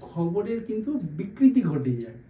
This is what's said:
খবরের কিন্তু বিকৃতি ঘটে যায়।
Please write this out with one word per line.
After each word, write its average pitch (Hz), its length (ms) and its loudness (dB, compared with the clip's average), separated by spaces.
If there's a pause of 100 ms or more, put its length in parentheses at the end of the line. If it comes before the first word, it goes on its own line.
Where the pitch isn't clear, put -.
খবরের 202 640 -2
কিন্তু 220 360 -4 (160)
বিকৃতি 254 440 4
ঘটে 127 360 0
যায়। 117 180 -10 (160)